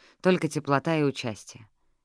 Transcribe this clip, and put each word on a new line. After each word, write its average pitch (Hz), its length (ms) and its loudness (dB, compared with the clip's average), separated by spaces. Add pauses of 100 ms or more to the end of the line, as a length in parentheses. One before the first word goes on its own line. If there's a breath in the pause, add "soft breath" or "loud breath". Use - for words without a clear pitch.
(200 soft breath)
только 175 280 2
теплота 147 480 0
и 151 80 2
участие. 113 640 -6 (360)